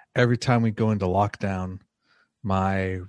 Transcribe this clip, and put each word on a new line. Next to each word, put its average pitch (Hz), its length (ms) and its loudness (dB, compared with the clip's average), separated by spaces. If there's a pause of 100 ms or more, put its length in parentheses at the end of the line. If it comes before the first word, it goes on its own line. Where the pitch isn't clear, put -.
(180)
every 123 200 4
time 120 260 2
we 113 100 2
go 110 180 0
into 101 160 0
lockdown, 95 720 -2 (640)
my 95 540 0 (120)